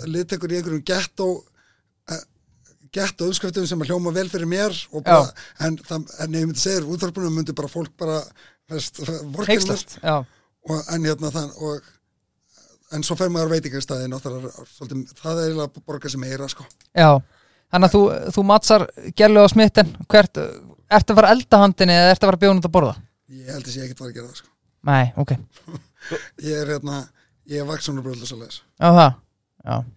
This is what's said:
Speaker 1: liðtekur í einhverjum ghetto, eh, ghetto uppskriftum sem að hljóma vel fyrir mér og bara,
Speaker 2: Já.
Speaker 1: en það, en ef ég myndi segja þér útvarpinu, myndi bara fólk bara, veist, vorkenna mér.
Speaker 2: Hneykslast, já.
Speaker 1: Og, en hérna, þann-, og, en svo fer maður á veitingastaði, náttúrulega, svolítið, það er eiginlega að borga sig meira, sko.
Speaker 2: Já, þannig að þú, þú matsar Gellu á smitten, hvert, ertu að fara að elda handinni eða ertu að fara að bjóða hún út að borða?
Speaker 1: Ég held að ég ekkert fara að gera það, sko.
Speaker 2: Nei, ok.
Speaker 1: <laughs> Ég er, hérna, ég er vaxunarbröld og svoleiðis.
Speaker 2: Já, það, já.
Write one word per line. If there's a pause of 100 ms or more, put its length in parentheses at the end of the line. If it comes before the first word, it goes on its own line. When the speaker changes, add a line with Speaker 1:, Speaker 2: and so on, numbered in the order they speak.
Speaker 1:
liðtekur
í
einhverjum
ghetto, (800)
eh, (680)
ghetto
uppskriftum
sem
að
hljóma
vel
fyrir
mér (120)
og
bara,
Speaker 2:
Já. (160)
Speaker 1:
en
það, (100)
en
ef
ég
myndi
segja
þér
útvarpinu,
myndi
bara
fólk
bara, (480)
veist,
vorkenna
mér.
Speaker 2:
Hneykslast,
já. (480)
Speaker 1:
Og, (160)
en
hérna,
þann-,
og, (1040)
en
svo
fer
maður
á
veitingastaði,
náttúrulega,
svolítið,
það
er
eiginlega
að
borga
sig
meira,
sko. (220)
Speaker 2:
Já, (640)
þannig
að
þú, (320)
þú
matsar (300)
Gellu
á
smitten,
hvert, (480)
ertu
að
fara
að
elda
handinni
eða
ertu
að
fara
að
bjóða
hún
út
að
borða? (360)
Speaker 1:
Ég
held
að
ég
ekkert
fara
að
gera
það,
sko. (340)
Speaker 2:
Nei, (120)
ok. (520)
Speaker 1:
<laughs>
Ég
er,
hérna, (460)
ég
er
vaxunarbröld
og
svoleiðis. (180)
Speaker 2:
Já,
það, (460)
já. (220)